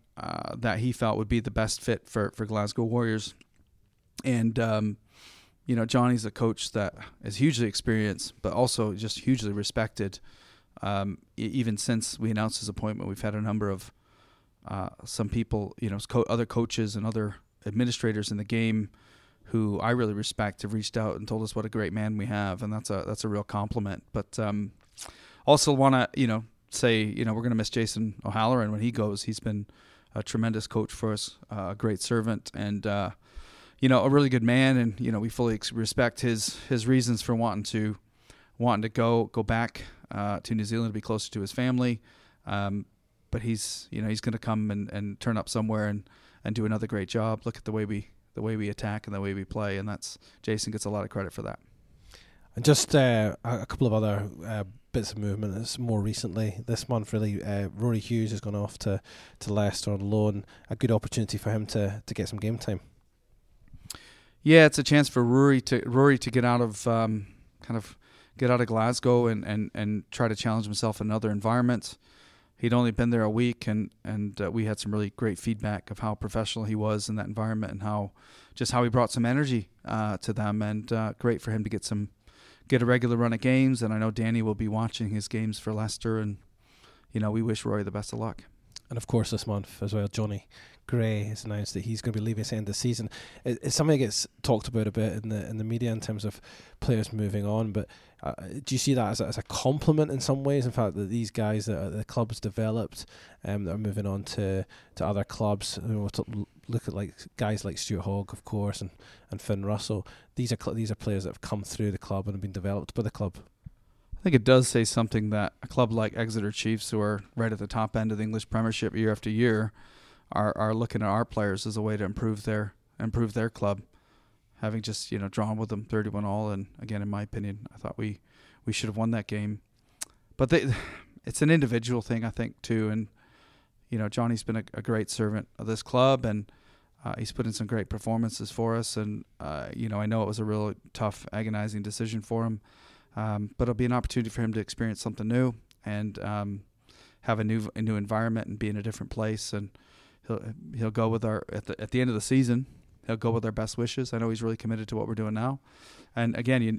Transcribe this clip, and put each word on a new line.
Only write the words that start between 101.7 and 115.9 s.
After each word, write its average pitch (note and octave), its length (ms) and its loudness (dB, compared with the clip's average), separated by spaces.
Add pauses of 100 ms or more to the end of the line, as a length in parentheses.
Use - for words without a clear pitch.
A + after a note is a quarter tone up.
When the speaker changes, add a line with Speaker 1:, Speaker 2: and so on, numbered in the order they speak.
Speaker 2:
uh, G2 120 -4
the G#2+ 140 -6
club's A2+ 360 -4
developed, A2 640 -4 (380)
um, G2+ 200 -2
that F2 100 -2
are G#2+ 40 -4
moving G#2 280 -2
on G2 180 -2
to, F#2+ 420 -2 (300)
to - 100 0
other G2+ 160 2
clubs. - 580 -2
You A#2 140 -2
know, G#2 60 0
we'll G2+ 100 -2
t-, - 140 -2 (100)
l-, G2+ 140 -4 (180)
look A#2 220 -4
at, - 60 -6
like, G2 200 -6 (220)
guys G#2+ 280 -2
like F#2+ 140 -6
Stuart G2 220 -4
Hogg, G2 320 -4
of - 120 -14
course, G2+ 360 -4
and, F#2+ 100 -8 (400)
and G2 100 -8
Finn G2 240 -4
Russell. G#2 400 -2 (300)
These B2 160 -2
are A2+ 100 0
cl-, - 140 -4
these A2 160 -2
are G#2 60 -2
players G2 280 -2
that F2+ 60 -6
have - 120 -14
come G#2 200 -6
through G#2 300 -2
the F#2 60 -4
club F#2+ 280 -4
and G2+ 80 -4
have F#2+ 60 -6
been G2+ 100 -6
developed G2 440 -4
by A#2+ 80 0
the G#2+ 80 0
club. - 260 -4 (840)
Speaker 1:
I - 60 -14
think F3 100 4
it A#2 80 10
does B2+ 240 8
say A#2 160 4
something A2 480 2
that G#2 220 0 (100)
a B2 60 -12
club A#2 240 2